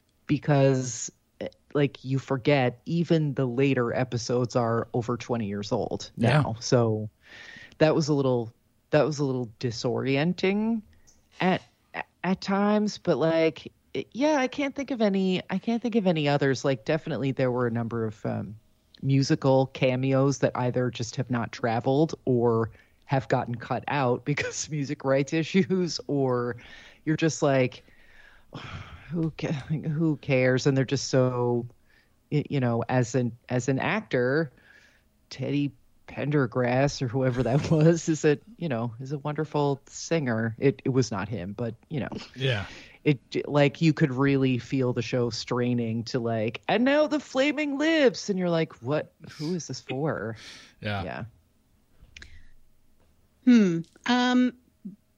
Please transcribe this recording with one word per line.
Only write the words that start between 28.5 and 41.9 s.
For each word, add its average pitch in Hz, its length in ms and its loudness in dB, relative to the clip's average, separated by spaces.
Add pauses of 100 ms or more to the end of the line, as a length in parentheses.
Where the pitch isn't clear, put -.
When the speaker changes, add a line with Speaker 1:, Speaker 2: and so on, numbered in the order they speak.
Speaker 1:
<sighs> - 580 -14
"Who 165 280 -2
ca-, - 140 -4
who 151 640 -2
cares?" 127 480 2
And 135 100 4
they're 135 80 2
just 127 240 -2
so, 123 580 2 (640)
y-, 151 200 0
you 143 100 0
know, 117 280 0
as 127 260 0
an, 120 180 0 (160)
as 123 200 -2
an 135 120 0
actor, 151 720 0 (800)
Teddy 139 420 -2 (340)
Pendergrass 131 960 0
or 131 60 -2
whoever 131 340 0
that 123 280 2
<laughs> - 20 4
was 160 360 4
is 156 160 0
a, 147 140 4 (200)
you 165 100 -6
know, 117 320 -2
is 131 120 -12
a 151 60 -6
wonderful 147 680 -2
singer. 117 720 -2
It, 135 260 2
it 131 60 0
was 123 200 0
not 92 180 -4
him, 101 280 -8
but, 117 180 -6 (140)
you 147 120 -6